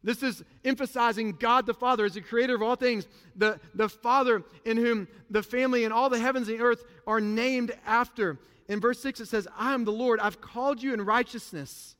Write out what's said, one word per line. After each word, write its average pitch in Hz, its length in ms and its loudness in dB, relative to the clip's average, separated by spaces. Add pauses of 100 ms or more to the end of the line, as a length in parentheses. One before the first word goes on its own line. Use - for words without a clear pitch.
This 220 180 -2
is 254 220 -4 (200)
emphasizing 240 680 0
God 233 340 2
the 233 80 -2
Father 247 320 2
as 190 80 0
the 202 80 -10
creator 247 320 0
of 214 80 0
all 233 140 2
things, 240 320 0 (280)
the, 214 240 2 (140)
the 214 160 0
Father 240 540 2 (200)
in 226 140 0
whom 233 300 0 (240)
the 214 100 0
family 247 420 0
and 220 80 0
all 254 200 2
the 233 80 0
heavens 247 280 0
and 226 140 -4
earth 240 220 2 (240)
are 220 120 2
named 233 520 0 (160)
after. 220 500 0 (300)
In 208 120 -4
verse 240 200 0
six - 200 -6
it 220 80 -12
says, 208 200 -2 (100)
"I 240 160 -2
am 254 100 0
the 208 80 -2
Lord, 226 280 2
I've 208 220 -2
called 254 420 -4
you 262 100 -2
in 220 80 -4
righteousness. 214 1000 -4